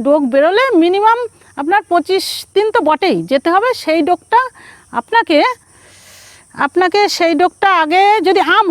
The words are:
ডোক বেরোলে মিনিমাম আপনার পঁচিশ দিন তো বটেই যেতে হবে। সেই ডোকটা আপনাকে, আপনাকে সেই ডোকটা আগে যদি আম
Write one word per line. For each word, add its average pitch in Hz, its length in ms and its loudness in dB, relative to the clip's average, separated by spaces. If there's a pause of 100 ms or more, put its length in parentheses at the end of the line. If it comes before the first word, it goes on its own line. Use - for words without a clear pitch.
ডোক 285 180 2 (100)
বেরোলে 339 320 2 (180)
মিনিমাম 403 360 2 (420)
আপনার 349 300 -2
পঁচিশ 349 340 -2 (300)
দিন 415 200 0
তো 480 40 0 (100)
বটেই 302 280 0 (140)
যেতে 277 240 -2
হবে। 415 140 0 (140)
সেই 320 260 -2
ডোকটা 392 320 -2 (600)
আপনাকে, 381 380 0 (1300)
আপনাকে 359 340 0 (160)
সেই 330 240 0
ডোকটা 359 280 0 (140)
আগে 330 200 0 (260)
যদি 381 120 2 (160)
আম 427 140 2